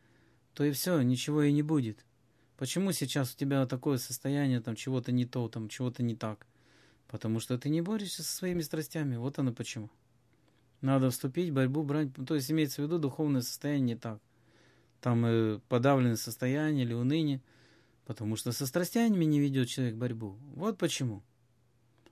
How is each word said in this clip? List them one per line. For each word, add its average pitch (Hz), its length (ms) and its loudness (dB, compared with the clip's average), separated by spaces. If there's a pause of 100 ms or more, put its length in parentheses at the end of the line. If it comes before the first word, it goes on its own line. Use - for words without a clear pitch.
(560)
то 143 100 0
и 147 60 4
всё, 156 320 2
ничего 127 400 2
и 143 100 6
не 147 100 4
будет. 143 420 0 (520)
Почему 175 360 0
сейчас 135 420 -2
у - 20 -20
тебя 139 300 2
такое 131 320 0
состояние, 135 640 0
там, 113 140 -4
чего-то 127 380 -2
не 123 120 4
то, 120 240 -4
там, 110 200 -6
чего-то 127 340 -4
не 117 120 0
так? 107 320 -8 (600)
Потому 113 320 -2
что 123 160 -2
ты 135 120 -4
не 160 120 2
борешься 196 420 -4
со - 140 -6
своими 180 260 -2
страстями, 151 540 -4
вот 131 220 -4
оно 131 140 0
почему. 110 360 -8 (920)
Надо 135 300 4
вступить 151 400 -2
в - 40 -2
борьбу, 135 280 2
брать, 143 260 0 (180)
то 160 80 0
есть 139 160 -2
имеется 151 300 0
в 147 40 0
виду 170 140 0
духовное 143 420 0
состояние 131 540 0
не - 20 -8
так. 110 220 -8 (800)
Там, 117 240 4
э, 113 340 2 (100)
подавленное 127 480 4
состояние 135 680 0
или 117 100 -2
уныние, 135 460 0 (640)
потому 110 320 -4
что - 160 -4
со 135 140 -4
страстями 185 580 2
не 151 160 4
ведёт 135 260 2
человек 123 300 -4
борьбу. 113 400 -6 (180)
Вот 202 240 -4
почему. 123 440 -2 (880)